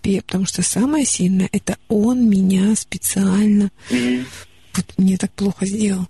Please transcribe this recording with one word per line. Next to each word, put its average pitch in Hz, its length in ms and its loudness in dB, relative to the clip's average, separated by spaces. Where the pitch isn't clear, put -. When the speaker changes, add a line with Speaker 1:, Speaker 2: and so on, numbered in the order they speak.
Speaker 1:
Пе-, 196 200 0
потому 185 240 -4
что - 180 -6
самое 277 420 0
сильное — 185 460 0
это 196 260 -4
он 233 420 2
меня 190 460 4
специально 202 960 0
Speaker 2:
Мгм. 247 340 0
Speaker 1:
вот - 220 -8
мне 190 200 2
так 196 160 -4
плохо 196 320 -4
сделал. 196 440 -2